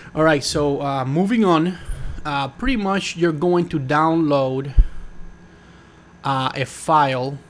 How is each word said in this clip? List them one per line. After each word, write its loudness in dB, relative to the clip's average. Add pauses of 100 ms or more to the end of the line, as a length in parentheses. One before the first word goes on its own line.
(140)
All 0
right, 4
so, 0
uh, -2
moving 2
on, 2 (440)
uh, -4
pretty -4
much -4
you're 2
going 2
to -4
download, 0 (1500)
uh, -2
a -4
file, 0 (120)